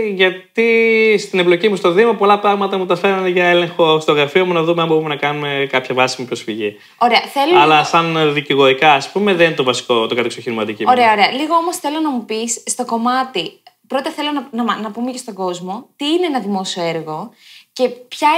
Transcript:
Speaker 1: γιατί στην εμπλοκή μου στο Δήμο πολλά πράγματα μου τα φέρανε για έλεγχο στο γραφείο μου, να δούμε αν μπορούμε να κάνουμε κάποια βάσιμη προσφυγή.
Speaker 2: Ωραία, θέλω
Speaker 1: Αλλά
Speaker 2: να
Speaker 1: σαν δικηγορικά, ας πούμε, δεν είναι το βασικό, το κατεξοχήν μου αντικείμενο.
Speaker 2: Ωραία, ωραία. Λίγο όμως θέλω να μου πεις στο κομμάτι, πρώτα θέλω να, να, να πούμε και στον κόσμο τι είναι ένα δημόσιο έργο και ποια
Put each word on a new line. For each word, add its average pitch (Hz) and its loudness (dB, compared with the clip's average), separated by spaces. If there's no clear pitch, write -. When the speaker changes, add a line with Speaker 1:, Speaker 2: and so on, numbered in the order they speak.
Speaker 1:
γιατί 220 2
στην 196 -4
εμπλοκή 175 4
μου 202 0
στο 175 2
Δήμο 226 4
πολλά 202 2
πράγματα 202 0
μου 190 -2
τα 180 0
φέρανε 185 0
για 180 2
έλεγχο 170 2
στο 156 0
γραφείο 147 2
μου, 175 -2
να 165 0
δούμε 170 0
αν 165 0
μπορούμε 156 0
να 147 -4
κάνουμε 143 -4
κάποια 127 -2
βάσιμη 127 -2
προσφυγή. 107 -6
Speaker 2:
Ωραία, 233 4
θέλω 320 2
Speaker 1:
Αλλά 151 6
Speaker 2:
να 147 4
Speaker 1:
σαν 160 0
δικηγορικά, 143 4
ας 139 0
πούμε, 202 0
δεν 170 4
είναι 156 -2
το 143 -2
βασικό, 120 0
το 117 -2
κατεξοχήν 120 -4
μου 110 -4
αντικείμενο. 110 0
Speaker 2:
Ωραία, 226 4
ωραία. 202 2
Λίγο 294 -4
όμως 339 0
θέλω 302 -6
να 311 -2
μου 247 -4
πεις 226 -6
στο 240 -6
κομμάτι, 233 -4
πρώτα 269 -4
θέλω 294 -6
να, 233 -4
να, 202 -4
να 214 -8
πούμε 240 -6
και 254 -10
στον 233 -14
κόσμο 185 -8
τι 285 -8
είναι 349 0
ένα 277 -2
δημόσιο 190 -4
έργο 165 -6
και 247 0
ποια - -2